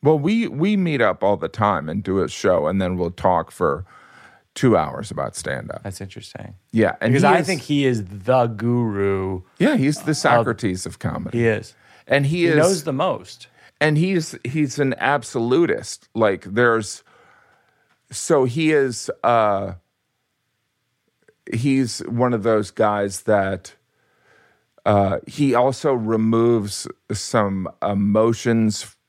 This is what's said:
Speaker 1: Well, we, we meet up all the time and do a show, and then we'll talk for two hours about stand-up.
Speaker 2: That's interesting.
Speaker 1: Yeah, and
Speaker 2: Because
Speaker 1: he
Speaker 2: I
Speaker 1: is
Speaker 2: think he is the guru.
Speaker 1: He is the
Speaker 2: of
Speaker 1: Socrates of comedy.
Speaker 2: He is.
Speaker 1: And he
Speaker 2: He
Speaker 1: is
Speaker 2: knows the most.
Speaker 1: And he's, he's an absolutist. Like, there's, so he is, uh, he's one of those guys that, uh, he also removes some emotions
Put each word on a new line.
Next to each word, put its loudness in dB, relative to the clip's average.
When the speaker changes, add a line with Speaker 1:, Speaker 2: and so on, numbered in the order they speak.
Speaker 1:
Well, 6
we, 0
we 0
meet 0
up 0
all 2
the -4
time 0
and -4
do 0
a -2
show, 2
and 0
then -2
we'll -2
talk 0
for -2
two 4
hours -2
about -6
stand-up. -8
Speaker 2:
That's -12
interesting. -16
Speaker 1:
Yeah, 2
and 0
Speaker 2:
Because 4
Speaker 1:
he 6
Speaker 2:
I 6
Speaker 1:
is -2
Speaker 2:
think -2
he 0
is 0
the 0
guru. -2
Speaker 1:
He 2
is -2
the -4
Speaker 2:
of 0
Speaker 1:
Socrates 0
of -12
comedy. -6
Speaker 2:
He 2
is. -2
Speaker 1:
And 2
he 0
Speaker 2:
He 2
Speaker 1:
is 4
Speaker 2:
knows 2
the -4
most. -6
Speaker 1:
And 2
he's, 0
he's -4
an 0
absolutist. -2
Like, 0
there's, 0
so 0
he 0
is, 0
uh, 2
he's 0
one -2
of -2
those 0
guys 0
that, 0
uh, 2
he 0
also 2
removes 0
some -2
emotions 0